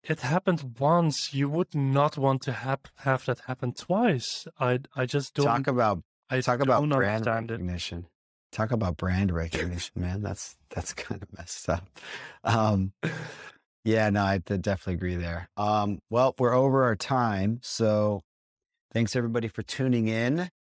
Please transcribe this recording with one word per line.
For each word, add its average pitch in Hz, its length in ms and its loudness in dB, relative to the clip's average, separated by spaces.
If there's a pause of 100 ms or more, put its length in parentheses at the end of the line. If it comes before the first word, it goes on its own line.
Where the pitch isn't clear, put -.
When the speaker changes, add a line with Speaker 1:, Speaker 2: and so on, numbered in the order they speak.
Speaker 1:
it 156 180 -2
happened 143 580 0
once. 156 540 2
You 139 160 0
would 160 260 -2
not 139 420 2
want 135 260 2
to 131 100 -4
hap-, 131 340 -4 (120)
have 131 260 0
that 123 160 -2
happen 127 320 -6
twice. 185 720 0 (120)
I, 127 200 2 (160)
I 131 100 0
just 135 300 -4
don't, 143 100 4
Speaker 2:
Talk 123 220 2
about, 110 340 2 (280)
Speaker 1:
I 131 120 0
Speaker 2:
talk 123 180 0
about 131 200 4
Speaker 1:
don't 147 100 0
Speaker 2:
brand 110 380 0
Speaker 1:
understand 113 240 -2
it. - 40 -4
Speaker 2:
recognition. 87 520 -6 (440)
Talk 110 200 -2
about 107 260 0
brand 92 340 2
recognition, 87 680 -4
man. 90 220 -4
That's, 98 320 -8 (160)
that's - 220 -8
<laughs> - 120 -10
kind - 160 -8
of - 160 -16
messed - 320 -10
up. 82 180 -2 (580)
Um, 104 480 2 (920)
yeah, 110 260 4
no, 101 140 2
I 98 160 2
de-, 101 180 -2
definitely 95 380 -2
agree 90 200 -2
there. 85 420 -6
Um, 104 420 0 (100)
well, 123 300 2
we're 120 160 4
over 135 280 4
our 117 120 2
time, 110 680 0
so 107 600 2 (720)
thanks 117 220 0
everybody 117 340 0
for - 140 -8
tuning 123 440 0
in. 123 420 0 (120)